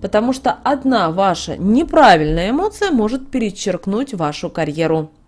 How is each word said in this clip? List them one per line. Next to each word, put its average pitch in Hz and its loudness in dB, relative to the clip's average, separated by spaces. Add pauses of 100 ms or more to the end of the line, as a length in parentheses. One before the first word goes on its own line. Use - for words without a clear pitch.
потому 214 0
что - -2
одна 254 0
ваша 175 -2
неправильная 196 4
эмоция 381 -2
может 240 -2
перечеркнуть 202 -4
вашу 165 -6
карьеру. 156 -2 (180)